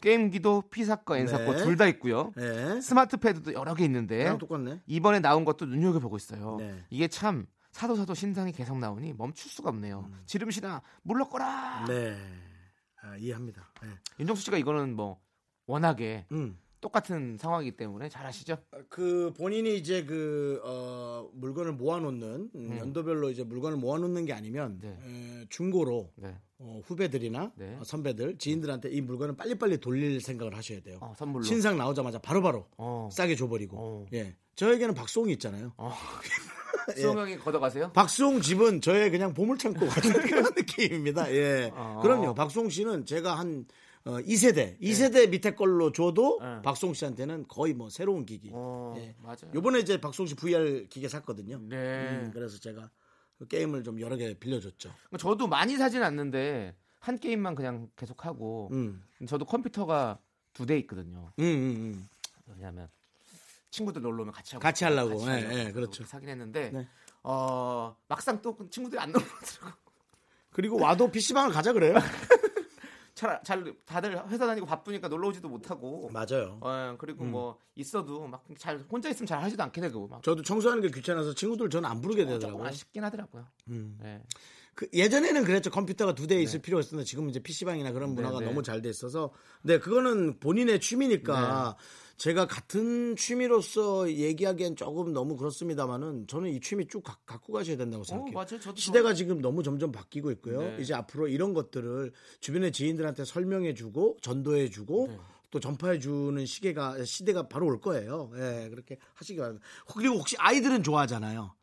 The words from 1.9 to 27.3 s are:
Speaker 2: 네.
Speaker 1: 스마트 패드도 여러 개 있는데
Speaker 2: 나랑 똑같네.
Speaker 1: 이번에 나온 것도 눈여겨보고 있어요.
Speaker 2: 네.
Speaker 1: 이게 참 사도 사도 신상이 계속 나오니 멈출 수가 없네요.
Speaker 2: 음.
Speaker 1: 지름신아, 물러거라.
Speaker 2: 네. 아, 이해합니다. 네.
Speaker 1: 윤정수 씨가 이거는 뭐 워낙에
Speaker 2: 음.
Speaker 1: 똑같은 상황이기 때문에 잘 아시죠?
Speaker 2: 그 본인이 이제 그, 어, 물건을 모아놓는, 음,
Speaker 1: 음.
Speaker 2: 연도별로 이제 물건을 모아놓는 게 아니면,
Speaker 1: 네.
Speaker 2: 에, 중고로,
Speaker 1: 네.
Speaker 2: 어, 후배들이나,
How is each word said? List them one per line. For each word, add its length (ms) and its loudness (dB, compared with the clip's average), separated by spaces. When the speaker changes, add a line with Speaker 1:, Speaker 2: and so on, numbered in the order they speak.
Speaker 2:
네. 460 -2
Speaker 1:
스마트 360 6
패드도 360 2
여러 200 -4
개 120 2
있는데 380 2
Speaker 2:
나랑 140 2
똑같네. 480 -6
Speaker 1:
이번에 340 4
나온 260 6
것도 200 0
눈여겨보고 520 2
있어요. 420 -8
Speaker 2:
네. 300 -10
Speaker 1:
이게 180 0
참 400 -2
사도 240 -2
사도 180 0
신상이 400 -2
계속 240 -6
나오니 360 -6
멈출 380 -10
수가 180 -6
없네요. 400 -6
Speaker 2:
음. 160 -18
Speaker 1:
지름신아, 560 -4
물러거라. 840 -2
Speaker 2:
네. 300 -2
아, 160 -16
이해합니다. 520 -10
네. 80 -14
Speaker 1:
윤정수 220 -2
씨가 140 0
이거는 380 0
뭐 240 -6
워낙에 640 0
Speaker 2:
음. 260 -6
Speaker 1:
똑같은 600 -2
상황이기 380 -2
때문에 320 -8
잘 180 -14
아시죠? 300 -6
Speaker 2:
그 460 0
본인이 400 0
이제 300 -2
그, 580 -2
어, 680 -8
물건을 400 -6
모아놓는, 560 -2
음, 260 -8
Speaker 1:
음. 220 -8
Speaker 2:
연도별로 540 -2
이제 120 -6
물건을 340 -4
모아놓는 480 -2
게 80 -4
아니면, 460 -8
Speaker 1:
네. 240 -12
Speaker 2:
에, 460 -14
중고로, 680 0
Speaker 1:
네. 200 -12
Speaker 2:
어, 260 -14
후배들이나, 680 -4